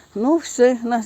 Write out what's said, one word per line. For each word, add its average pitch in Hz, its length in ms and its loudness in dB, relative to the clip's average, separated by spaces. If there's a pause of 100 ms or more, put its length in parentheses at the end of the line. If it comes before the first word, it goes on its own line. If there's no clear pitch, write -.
(140)
Ну, 247 220 0
все, 254 460 2
на, 233 240 -4